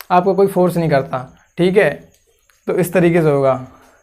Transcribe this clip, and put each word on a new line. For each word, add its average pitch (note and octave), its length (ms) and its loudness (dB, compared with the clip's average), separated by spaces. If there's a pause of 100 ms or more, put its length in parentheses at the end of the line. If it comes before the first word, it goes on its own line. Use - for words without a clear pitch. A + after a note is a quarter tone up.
(100)
आपको F3+ 240 2
कोई G3 140 2
फोर्स F3+ 280 0
नहीं E3 140 -2
करता, C3+ 360 -4 (320)
ठीक F3+ 180 0
है। E3+ 140 2 (800)
तो - 60 -2
इस E3 180 -2
तरीके F3 300 2
से D#3 80 0
होगा। C#3 220 2 (500)